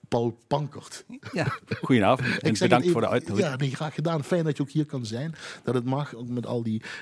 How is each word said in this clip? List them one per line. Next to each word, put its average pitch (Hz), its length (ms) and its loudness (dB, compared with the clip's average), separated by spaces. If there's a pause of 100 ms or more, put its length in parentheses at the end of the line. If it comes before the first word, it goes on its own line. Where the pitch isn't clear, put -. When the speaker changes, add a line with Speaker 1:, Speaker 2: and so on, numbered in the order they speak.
Speaker 1:
Paul 120 300 0 (100)
Pankert. - 580 -6 (280)
Speaker 2:
Ja, 143 240 -2 (240)
goedenavond 127 460 4
Speaker 1:
<laughs> - 80 0
Ik - 60 -4
Speaker 2:
en - 140 2
Speaker 1:
zeg - 40 0
Speaker 2:
bedankt 131 240 6
Speaker 1:
het 175 100 4
Speaker 2:
voor 117 80 2
de 107 60 2
Speaker 1:
even, 113 120 2
Speaker 2:
uitnodiging. 117 340 0
Speaker 1:
ja, 127 120 -6
nee, 127 100 -2
graag 156 180 -6
gedaan. 156 300 -2
Fijn 175 200 0
dat 151 140 -2
je 147 60 0
ook 135 60 -8
hier 151 160 0
kan 127 200 -6
zijn, 131 300 -6 (280)
dat 120 120 -2
het 120 100 0
mag, 135 300 -2
ook 120 140 -10
met 120 160 -4
al 117 180 -2
die 110 180 -2 (200)